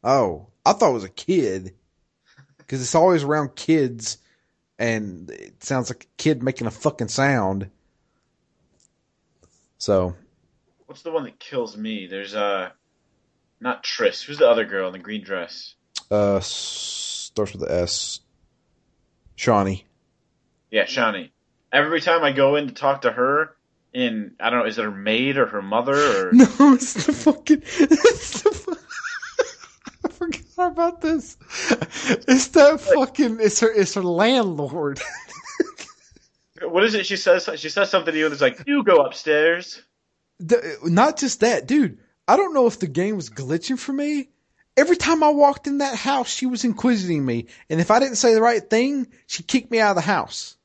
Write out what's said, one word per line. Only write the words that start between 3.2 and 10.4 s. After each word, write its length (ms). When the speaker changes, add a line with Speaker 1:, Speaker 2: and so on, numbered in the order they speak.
Speaker 1:
around 320
kids, 640
and 520
it 320
sounds 280
like 140
a 120
kid 260
making 260
a 20
fucking 380
sound. 600
So, 380